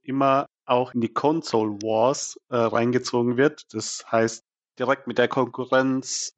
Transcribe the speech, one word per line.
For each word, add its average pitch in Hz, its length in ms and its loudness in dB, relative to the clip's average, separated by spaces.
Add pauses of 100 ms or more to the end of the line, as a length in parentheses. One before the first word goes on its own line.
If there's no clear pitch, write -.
immer 139 460 0 (180)
auch 127 300 0
in 120 60 0
die 113 120 -2
Console 120 600 0 (100)
Wars, 110 560 0 (100)
äh, 127 60 -2
reingezogen 120 800 0
wird. 147 340 0
Das - 400 -8
heißt, 113 320 0 (360)
direkt 131 260 -2
mit 117 120 -4
der 120 100 6
Konkurrenz 131 1120 -2